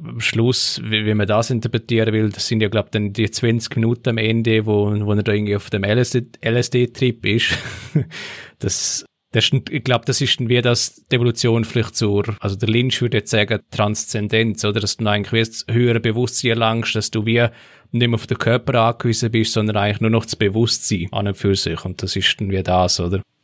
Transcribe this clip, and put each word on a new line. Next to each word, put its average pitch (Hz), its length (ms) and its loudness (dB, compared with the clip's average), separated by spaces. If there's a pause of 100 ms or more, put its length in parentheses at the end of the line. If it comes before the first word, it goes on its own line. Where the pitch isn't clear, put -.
(100)
am 117 100 -10
Schluss, - 640 0
wie, 107 220 2
wie 107 80 2
man 104 120 2
das 110 240 2
interpretieren 113 600 0
will, 110 180 2
das - 160 -6
sind 113 140 0
ja, 107 80 2
glaub 104 180 0
ich, - 60 -20
dann 104 220 -2
die 110 160 0
zwanzig 117 460 0
Minuten 117 340 0
am 113 80 0
Ende, 113 480 2
wo, 104 260 2 (120)
wo 104 100 0
er 104 100 2
da 107 80 0
irgendwie 104 240 0
auf - 140 -6
dem 98 140 -2
L 104 140 2
S 123 120 2
D, 117 160 0 (160)
L 117 140 0
S 123 140 0
D-Trip 123 560 0
ist. 107 320 0 (360)
<laughs> 151 100 2 (560)
Das - 440 -4 (300)
das 110 120 4
ist - 60 2
ein, 135 160 0
ich 147 140 -4
glaub, 120 240 0
das 131 140 0
ist - 180 -2
dann 120 100 -4
wie 120 140 2
das, - 480 -2
die 127 60 2
Evolution 117 480 2
vielleicht - 320 -2
zur, 101 440 0
also 98 140 -4
der 104 140 -4
Lynch 123 340 0
würde 120 160 0
jetzt - 140 -6
sagen, 107 280 0 (120)
Transzendenz, 107 920 -2
oder? 104 140 0
Dass - 180 -4
du 110 120 -2
eigentlich 104 240 -2
wie 117 80 2
das - 280 -4
höhere 117 300 2
Bewusstsein 117 540 0
erlangst, 113 420 0
dass 110 160 -2
du 110 160 -2
wie 113 140 4 (500)
nicht 120 180 2
mehr 117 60 2
auf - 140 -4
den 101 100 -2
Körper 123 420 0
angewiesen 113 520 0
bist, 113 200 2
sondern 107 240 0
eigentlich 101 240 0
nur 110 100 2
noch 113 140 2
das - 120 -8
Bewusstsein 104 760 0
an 101 160 -2
und 98 100 -4
für 98 200 2
sich. - 280 -4
Und 90 180 -8
das 95 120 -6
ist - 260 -2
dann 98 100 -4
wie 95 120 -2
das, 90 380 2
oder? 92 220 -2 (220)